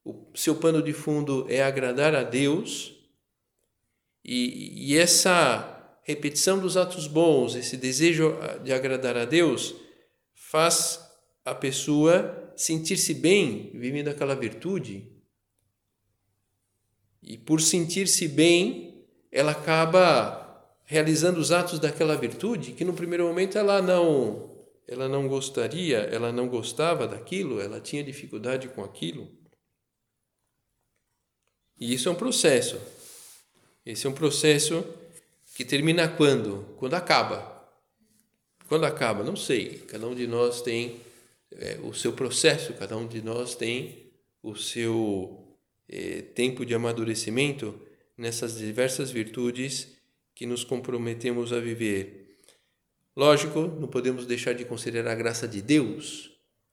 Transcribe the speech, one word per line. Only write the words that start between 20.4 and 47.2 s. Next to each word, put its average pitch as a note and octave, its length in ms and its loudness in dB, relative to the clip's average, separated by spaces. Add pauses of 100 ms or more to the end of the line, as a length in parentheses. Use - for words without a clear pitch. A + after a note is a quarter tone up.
realizando D#3 560 2
os D3 120 2
atos E3+ 260 2
daquela D3+ 380 2
virtude, D3+ 560 -4
que - 120 -6
no F3+ 80 0
primeiro E3+ 340 0
momento F#3 300 0
ela G3+ 240 4
não, E3+ 840 2 (240)
ela C3 200 -6
não C#3 200 -2
gostaria, C3+ 720 -2
ela A#2 340 -2
não B2 160 -2
gostava B2+ 580 -2
daquilo, A#2+ 540 -6
ela G#2+ 200 -8
tinha D3 220 -8
dificuldade C3 680 -8
com - 140 -12
aquilo. D3 480 -10 (2500)
E A#2+ 160 -4
isso B2+ 140 -2
é F3 40 2
um E3+ 40 -2
processo. D#3+ 640 2 (1080)
Esse A#2 200 -6
é C3+ 40 0
um C3+ 40 -4
processo D3+ 680 2 (720)
que B2+ 100 -10
termina D#3+ 440 2
quando? A#2 680 2
Quando C3 180 -4
acaba. B2 720 0 (1040)
Quando D#3 160 2
acaba? A2+ 400 0
Não F3+ 120 -4
sei. A2+ 500 -2
Cada A2 200 -10
um B2 80 -6
de B2 120 -4
nós A#2+ 340 0
tem, A#2+ 400 -4 (520)
é, - 300 -10
o A2+ 120 -10
seu - 180 -4
processo, - 640 0
cada G#2 220 -8
um A#2 100 -6
de A2+ 160 -10
nós A#2+ 320 -6
tem - 580 -8 (300)
o A2 120 -12
seu, A2+ 1040 -4 (320)
é, F2 340 -10
tempo B2+ 420 -4
de A#2 100 -4
amadurecimento A#2 1040 -4 (360)